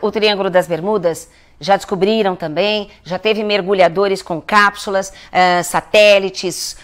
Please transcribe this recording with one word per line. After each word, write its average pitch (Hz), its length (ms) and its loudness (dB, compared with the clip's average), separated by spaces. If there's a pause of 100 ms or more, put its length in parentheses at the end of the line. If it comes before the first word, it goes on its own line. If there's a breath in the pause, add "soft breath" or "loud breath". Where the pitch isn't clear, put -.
o 214 100 0
Triângulo 202 380 0
das 175 180 2
Bermudas 170 640 -2 (300 soft breath)
já 185 160 0
descobriram 196 600 0
também, 196 540 -4 (140 soft breath)
já 180 140 -6
teve 214 260 -2
mergulhadores 196 760 0
com 165 180 -8
cápsulas, 202 720 -2 (200 loud breath)
eh, 180 320 2
satélites, 190 1200 2